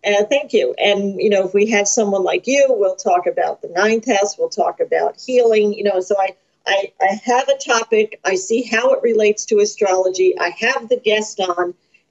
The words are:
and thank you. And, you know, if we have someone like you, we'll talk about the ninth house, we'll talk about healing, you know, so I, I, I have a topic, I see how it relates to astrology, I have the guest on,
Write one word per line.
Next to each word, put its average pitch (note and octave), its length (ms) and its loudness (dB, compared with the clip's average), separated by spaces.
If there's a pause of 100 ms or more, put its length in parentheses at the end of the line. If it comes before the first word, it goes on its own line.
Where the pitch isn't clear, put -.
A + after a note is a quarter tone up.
and G#3 240 2
thank C#4+ 240 -2
you. - 260 2
And, G3+ 420 0
you G#3 100 2
know, F#3+ 160 2
if F#3 80 -8
we G3+ 160 4
have G#3 180 0
someone G3+ 340 0
like F3+ 240 -2
you, C#4 220 4
we'll G3+ 280 0
talk F3+ 300 0
about E3 360 -4
the - 60 -12
ninth G#3+ 380 0
house, G3+ 320 0
we'll E3 120 -2
talk F3 300 -2
about E3 400 -2
healing, A3 520 2
you G#3 100 -8
know, G3 180 0
so F#3 180 -2
I, F#3+ 180 -2 (300)
I, G3 340 -2
I G3+ 240 0
have B3 240 0
a C#5 100 2
topic, A3 680 -2
I F#3+ 100 0
see A3+ 280 -2
how A3+ 300 0
it F#4+ 100 0
relates G#3+ 440 2
to G#3+ 120 2
astrology, F#3 800 0
I F3 120 -4
have A#3 380 -4
the B3 120 0
guest G#3+ 400 -2
on, F3+ 340 -2 (360)